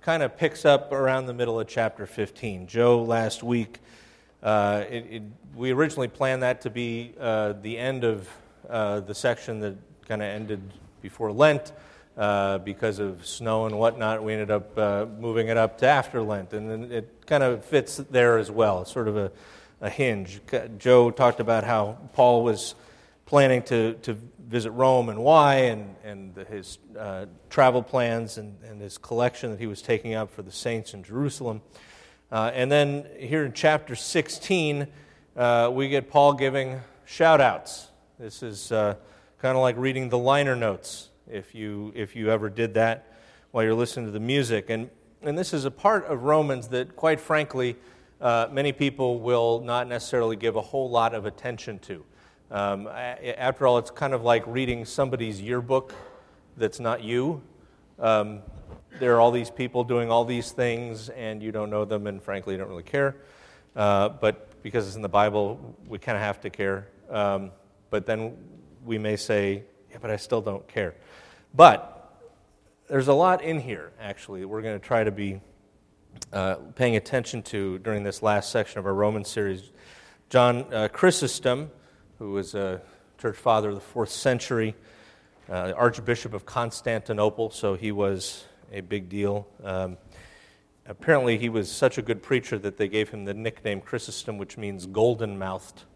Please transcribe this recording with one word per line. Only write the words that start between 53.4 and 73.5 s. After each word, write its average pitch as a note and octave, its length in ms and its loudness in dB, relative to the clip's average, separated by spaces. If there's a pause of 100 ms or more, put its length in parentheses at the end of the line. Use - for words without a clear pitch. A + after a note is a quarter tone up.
after C3 260 0
all, B2 120 6
it's A#2 120 -4
kind C#3 220 -4
of A#2+ 100 -2
like A#2 240 4
reading A#2+ 380 -4
somebody's A#2 560 -4
yearbook B2 540 -2 (640)
that's A2 220 -2
not A#2 220 -2
you. B2+ 380 -2 (580)
Um, G#2+ 440 2 (580)
there B2 160 6
are A#2 40 8
all A#2+ 100 10
these A#2+ 180 -2
people B2 360 -4
doing A#2+ 260 0
all A#2 160 4
these A#2+ 260 -6
things, A#2 560 -4
and A2 340 -10
you A2 80 -6
don't G#2+ 200 -4
know G#2+ 160 0
them, G#2 200 -4
and G2 160 -8
frankly, G2 300 -6
you F#2+ 60 -4
don't F#2+ 100 -8
really F2 140 -12
care. C#3 340 -2 (580)
Uh, G#2 360 2
but - 520 -4
because G#2+ 240 -2
it's F#2+ 100 -12
in A2 60 -10
the G2+ 60 -6
Bible, G#2 640 0 (140)
we G#2+ 100 -12
kinda G#2+ 220 -4
have G#2 220 -4
to G2+ 80 -8
care. G2 380 -4 (200)
Um, G2 440 -2 (360)
but G#2 160 -2
then A2+ 320 -4 (480)
we A2+ 140 -4
may G#2+ 180 -2
say, G2+ 460 0 (280)
"Yeah, - 120 -20
but A2+ 80 -8
I G#2+ 60 -2
still A2+ 260 -2
don't G2+ 260 -8
care." F#2 260 -4 (600)
But - 600 8 (720)
there's C3+ 220 0
a C#3 60 8
lot F3+ 280 4
in D#3+ 180 -2